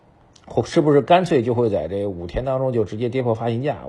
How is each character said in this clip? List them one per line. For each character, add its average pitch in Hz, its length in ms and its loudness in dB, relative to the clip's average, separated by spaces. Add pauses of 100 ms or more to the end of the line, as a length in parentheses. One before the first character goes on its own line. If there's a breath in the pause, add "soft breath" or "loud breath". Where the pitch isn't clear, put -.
(460)
或 - 180 -2
是 - 160 0
不 147 140 4
是 139 80 6
干 175 240 4
脆 147 160 2
就 120 100 0
会 117 160 2
在 82 200 -2
这 101 180 -4
五 87 200 -8
天 123 200 -6
当 131 120 -2
中 131 140 -2
就 117 120 2
直 107 120 -8
接 117 140 -4
跌 127 120 -2
破 120 120 0
发 117 160 -4
行 113 120 -2
价， 135 160 -4 (100)